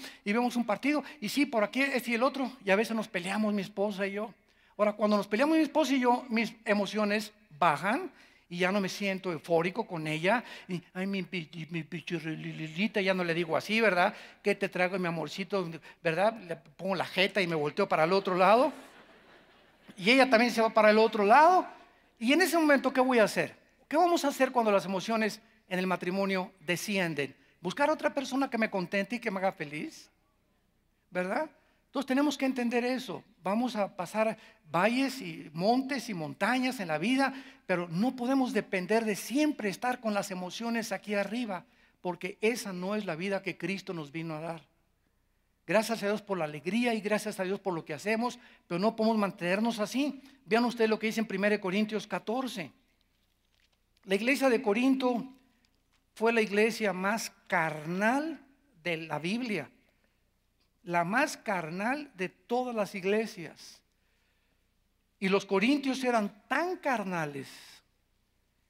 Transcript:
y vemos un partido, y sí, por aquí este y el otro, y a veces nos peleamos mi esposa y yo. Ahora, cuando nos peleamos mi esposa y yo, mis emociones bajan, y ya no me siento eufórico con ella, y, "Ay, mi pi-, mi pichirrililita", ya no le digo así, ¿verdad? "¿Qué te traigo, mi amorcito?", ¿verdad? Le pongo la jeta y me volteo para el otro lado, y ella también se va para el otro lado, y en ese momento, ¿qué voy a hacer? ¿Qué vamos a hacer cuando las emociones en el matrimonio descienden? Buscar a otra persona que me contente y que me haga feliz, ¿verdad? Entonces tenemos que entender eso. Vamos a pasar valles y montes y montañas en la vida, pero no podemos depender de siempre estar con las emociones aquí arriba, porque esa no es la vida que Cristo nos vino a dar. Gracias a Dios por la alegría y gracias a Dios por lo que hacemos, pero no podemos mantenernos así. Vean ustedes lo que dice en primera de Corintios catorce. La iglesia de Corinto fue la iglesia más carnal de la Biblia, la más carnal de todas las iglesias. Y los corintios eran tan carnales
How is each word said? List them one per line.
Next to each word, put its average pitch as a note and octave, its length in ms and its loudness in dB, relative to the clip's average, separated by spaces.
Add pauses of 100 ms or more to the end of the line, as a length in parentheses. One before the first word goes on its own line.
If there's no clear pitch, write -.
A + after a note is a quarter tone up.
(220)
y G3+ 120 -2
vemos A#3+ 200 0
un A#3 120 0
partido, C4+ 360 0 (180)
y G#3 100 -6
sí, C#4 160 2
por G#3+ 180 2
aquí B3+ 160 -2
este C4+ 300 0
y A#3+ 40 0
el A3+ 80 2
otro, C4+ 300 -2 (100)
y G3 80 0
a G3 60 6
veces A3+ 180 0
nos G#3+ 140 -4
peleamos G3+ 460 -2
mi G3 80 0
esposa G3 440 -2
y G3 60 -4
yo. G#3 220 -8 (420)
Ahora, G#3 160 2
cuando G#3 240 2
nos G3+ 100 0
peleamos C#4+ 300 2
mi D#4+ 60 6
esposa C#4 320 2
y C4 60 2
yo, B3 280 2
mis A3+ 260 0 (120)
emociones G#3 680 0 (260)
bajan, F#3 540 2 (360)
y F3 100 -8
ya F3+ 120 2
no G3+ 100 2
me F#3 80 -2
siento F#3+ 440 -4
eufórico E3+ 560 -2
con D#3 180 -8
ella, E3+ 380 0 (240)
y, F3 120 -6 (140)
"Ay, F#3+ 140 -4
mi G3 160 -4
pi-, E3 460 -8
mi E3 120 -6
pichirrililita", D#3+ 1160 -4
ya F#3+ 120 2
no F#3 120 0
le E3 100 0
digo D#3+ 220 0
así, G#3+ 240 0
¿verdad? G3 340 4 (260)
"¿Qué G3+ 140 2
te G3 140 -2
traigo, F3+ 320 0
mi F3 80 0
amorcito?", E3+ 600 -4 (320)
¿verdad? F3 320 2 (100)
Le E3 120 -8
pongo F3+ 400 -8
la D#3+ 120 -2
jeta G3+ 360 2
y E3+ 60 0
me E3 80 0
volteo D3+ 320 0
para D#3+ 160 4
el F3 80 2
otro G3 240 2
lado, A3+ 360 6 (1200)
y G3+ 160 4
ella C4 180 8
también A3+ 220 4
se A3 100 2
va A3 80 4
para G#3+ 200 6
el G#3+ 80 6
otro A3 260 4
lado, D#4 420 8 (540)
y A#3+ 140 4
en E4+ 80 6
ese D#4+ 140 2
momento, C#4 360 4
¿qué C4 80 2
voy B3+ 180 4
a G#3 60 8
hacer? E3 320 -2 (320)
¿Qué C#4 80 -2
vamos E4+ 280 4
a C#4+ 40 2
hacer C4 240 0
cuando A#3 180 2
las F#3+ 140 4
emociones G#3 560 -2 (280)
en F3+ 120 -2
el F#3+ 80 0
matrimonio F#3 720 -2
descienden? E3 760 -2 (260)
Buscar C#4+ 300 0
a D#4 40 4
otra D4+ 200 -4
persona C4+ 340 -2
que A3+ 100 -4
me A3 120 0
contente G3 460 -4
y - 20 -6
que A3 140 -6
me G3 60 -6
haga F#3+ 120 0
feliz, D#3 580 -10 (1040)
¿verdad? G3 400 -2 (360)
Entonces - 200 -6
tenemos C#4 320 2
que C4+ 60 -4
entender B3 400 0
eso. A#3+ 400 -4 (180)
Vamos A#3 320 -2
a G3 220 -2
pasar G#3+ 400 -2 (340)
valles A#3+ 500 2
y E3+ 320 -12
montes B3 580 0
y G3 40 -4
montañas A3+ 640 -2
en F3+ 100 -6
la D3+ 100 0
vida, C4 340 2 (320)
pero F3 240 -2
no G#3+ 260 0
podemos B3+ 380 0
depender G3+ 520 0
de G#3 120 -2
siempre C#4 520 0
estar B3 320 -4
con G#3+ 120 -2
las G3+ 180 -2
emociones A3 640 -6
aquí G3+ 220 -6
arriba, G3+ 500 -4 (380)
porque F3+ 380 -6
esa G#3+ 320 0
no F3+ 220 -4
es G#3 120 -4
la D#3+ 100 -4
vida G3 260 -4
que E3+ 140 -6
Cristo F#3 380 -6
nos C#3+ 180 -10
vino E3 240 -6
a D3+ 40 -8
dar. E3 220 -10 (1040)
Gracias G#3+ 360 0
a G3+ 40 -2
Dios G#3 160 -2
por F#3+ 160 -4
la D#3+ 60 0
alegría F#3 500 -2
y A3 60 -2
gracias G#3 400 -2
a F#3+ 40 -2
Dios F#3+ 160 -4
por F#3 120 -4
lo D#3+ 120 -4
que D#3 100 -8
hacemos, A3+ 440 -2 (300)
pero F3 100 -2
no A3+ 160 2
podemos A3 220 2
mantenernos G3+ 600 0
así. C4 420 -4 (240)
Vean A3+ 200 2
ustedes A3+ 260 2
lo G#3+ 80 0
que A3 80 -4
dice A3 140 -2
en A3 60 0
primera G3+ 300 0
de G#3 40 -4
Corintios G#3 460 -2
catorce. G#3 680 -6 (1300)
La G3 120 0
iglesia B3+ 320 2
de A3+ 120 2
Corinto B3 640 2 (880)
fue A3+ 180 2
la A3+ 100 4
iglesia G#3 500 2
más G3 400 -4 (140)
carnal F#3 920 0 (420)
de E3+ 160 -4
la D#3 200 -6
Biblia, F#3+ 520 -4 (1120)
la F3 180 0
más B3 340 0
carnal G3+ 760 -6
de F3+ 140 -6
todas B3 440 -4
las G#3 220 -4
iglesias. G3 880 -4 (1400)
Y G3 120 0
los F#3+ 160 2
corintios C4 580 0
eran A3+ 420 -2
tan E4 300 -2
carnales F3 720 -4 (1200)